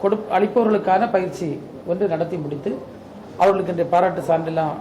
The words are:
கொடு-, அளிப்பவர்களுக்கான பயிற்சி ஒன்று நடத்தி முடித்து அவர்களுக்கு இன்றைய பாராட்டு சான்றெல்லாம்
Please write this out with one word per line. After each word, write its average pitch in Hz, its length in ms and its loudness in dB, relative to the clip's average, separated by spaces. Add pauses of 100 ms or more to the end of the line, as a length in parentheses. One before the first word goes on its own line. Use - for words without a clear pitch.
கொடு-, 208 300 0
அளிப்பவர்களுக்கான 208 800 4
பயிற்சி 175 480 -2 (280)
ஒன்று 185 200 0
நடத்தி 170 300 -2
முடித்து 147 340 -6 (680)
அவர்களுக்கு 190 340 4
இன்றைய 170 200 -2
பாராட்டு 175 300 2
சான்றெல்லாம் 160 600 0